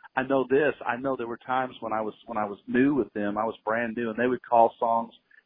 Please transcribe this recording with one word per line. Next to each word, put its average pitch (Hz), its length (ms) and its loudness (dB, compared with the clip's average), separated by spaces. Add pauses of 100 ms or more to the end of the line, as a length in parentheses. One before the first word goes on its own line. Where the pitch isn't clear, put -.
(140)
I 131 80 -2
know 131 260 2
this. 139 260 2 (120)
I 120 100 -2
know 131 200 -4
there 117 100 -8
were 117 200 -8
times 127 340 -4
when 110 140 -6
I 110 80 -2
was, 107 120 -6 (120)
when 113 100 -8
I 107 80 -2
was 101 220 -8
new 131 280 4
with 113 200 0
them, 104 240 -2
I 110 60 0
was 110 100 -4 (100)
brand 113 320 -2
new, 120 140 -4
and 107 80 -8
they 120 80 2
would 123 200 -2
call 117 320 6
songs 117 340 0 (320)